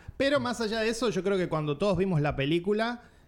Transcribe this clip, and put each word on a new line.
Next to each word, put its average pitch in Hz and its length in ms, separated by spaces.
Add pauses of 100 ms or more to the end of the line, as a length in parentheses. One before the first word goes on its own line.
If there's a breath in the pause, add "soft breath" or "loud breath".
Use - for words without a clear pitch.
(160)
Pero 277 240
más 240 220
allá 226 180
de 220 100
eso, 233 200
yo 180 160
creo 196 120
que 175 120
cuando 151 280
todos 196 200
vimos 180 240
la 139 160
película, 208 640 (240 loud breath)